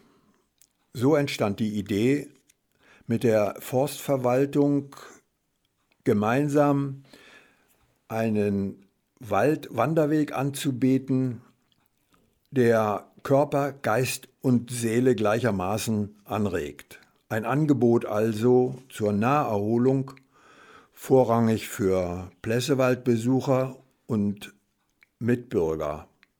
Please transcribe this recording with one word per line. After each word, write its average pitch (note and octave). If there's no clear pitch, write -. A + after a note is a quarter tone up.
So C#3
entstand C3+
die G#2+
Idee, G#2+
mit A#2
der G#2+
Forstverwaltung C#3
gemeinsam C#3
einen G#2
Waldwanderweg D3
anzubieten, C3
der A2
Körper, C#3+
Geist B2
und B2
Seele A#2+
gleichermaßen G#2
anregt. F2+
Ein A2
Angebot B2
also A#2
zur G#2
Naherholung, A#2+
vorrangig A#2
für F#2
Plessewaldbesucher B2+
und G#2
Mitbürger. D#2+